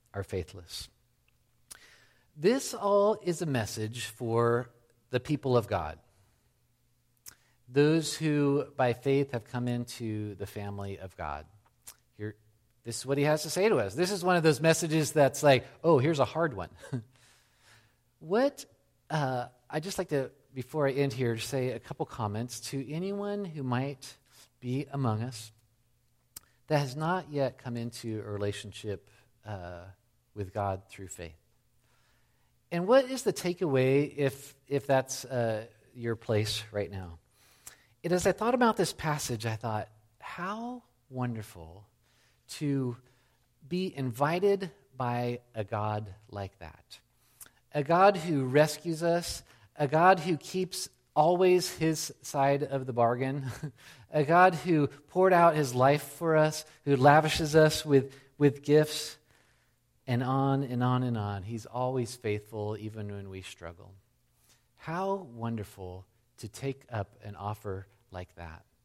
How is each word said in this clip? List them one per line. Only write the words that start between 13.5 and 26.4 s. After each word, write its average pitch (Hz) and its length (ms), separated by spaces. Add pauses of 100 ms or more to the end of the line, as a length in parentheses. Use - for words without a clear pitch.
say 190 180
to 202 80
us. 98 180
This 180 160
is 180 140
one 180 120
of 170 60
those 151 180
messages 160 520
that's 139 300
like, 135 240 (180)
"Oh, 160 140
here's 143 200
a 135 60
hard 160 300
one." 90 160 (220)
<laughs> 120 100 (1200)
What, 233 440 (420)
uh, 131 380 (240)
I'd 151 120
just 190 140
like 185 140
to, 135 200 (220)
before 139 340
I 135 60
end 135 220
here, 117 240
say 127 320
a 117 80
couple - 260
comments 110 640
to 135 240
anyone 202 540
who 156 160
might 131 520 (460)
be 123 320
among 117 300
us 123 300 (1120)